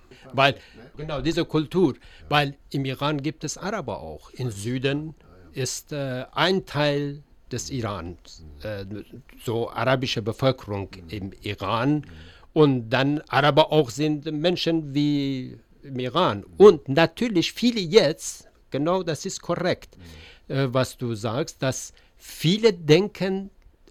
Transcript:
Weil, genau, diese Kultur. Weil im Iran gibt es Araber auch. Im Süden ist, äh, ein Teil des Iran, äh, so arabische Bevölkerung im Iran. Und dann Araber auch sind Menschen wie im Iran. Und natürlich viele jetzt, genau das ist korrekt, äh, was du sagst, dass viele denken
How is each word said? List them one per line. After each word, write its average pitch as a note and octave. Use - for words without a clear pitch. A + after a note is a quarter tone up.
Weil, C3+
genau, D3+
diese D#3+
Kultur. D#3+
Weil C#3+
im C#3
Iran C#3+
gibt D3
es D3+
Araber E3+
auch. -
Im B2+
Süden C3
ist, -
äh, C3
ein F3+
Teil D3
des A#2+
Iran, G2+
äh, G2+
so A#2
arabische B2
Bevölkerung G#2
im G2
Iran. A2+
Und C3+
dann C#3
Araber D3
auch D3+
sind D3+
Menschen D#3+
wie C#3
im C3+
Iran. B2+
Und F#3+
natürlich E3
viele A#3
jetzt, E3
genau E3+
das E3
ist -
korrekt, F3
äh, C3+
was B2
du A#2+
sagst, A2+
dass -
viele G#3+
denken F#3+